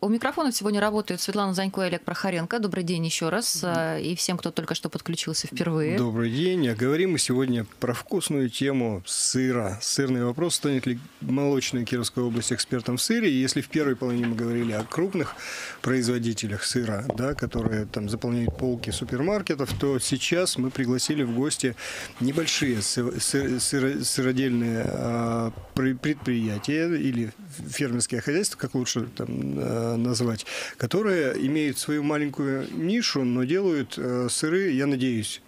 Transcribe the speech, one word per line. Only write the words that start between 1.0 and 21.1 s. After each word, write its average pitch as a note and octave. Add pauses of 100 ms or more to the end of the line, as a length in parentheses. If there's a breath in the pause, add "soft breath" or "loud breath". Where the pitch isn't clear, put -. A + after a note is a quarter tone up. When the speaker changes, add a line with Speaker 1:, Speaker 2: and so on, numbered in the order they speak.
Speaker 1:
Светлана G3
Занько F#3+
и F#3
Олег F3
Прохоренко. F3
Добрый G3
день E3
ещё E3
раз, A3
Speaker 2:
Мгм. F3+
Speaker 1:
э, D#3+
и E3+
всем, F3+
кто E3+
только D#3+
что -
подключился -
впервые. D#3+
Speaker 2:
Добрый A#2
день. E3+
А A#2
говорим D3
мы D3
сегодня B2 (160)
про A#2+
вкусную C#3+
тему A#2+
сыра. B2
Сырный B2+
вопрос, D3+
станет C3+
ли A#2+ (240)
молочная C3+
Кировская A#2+
область A#2
экспертом B2
в A#2+
сыре. A3
И C#3
если C3
в -
первой D3
половине A#2+
мы A#2
говорили A#2
о G#2+
крупных E3 (440 loud breath)
производителях A#2
сыра, A2 (120)
да, C3
которые A2
там G#2
заполняют A#2
полки B2
супермаркетов, C#3
то C#3
сейчас E3
мы B2+
пригласили C3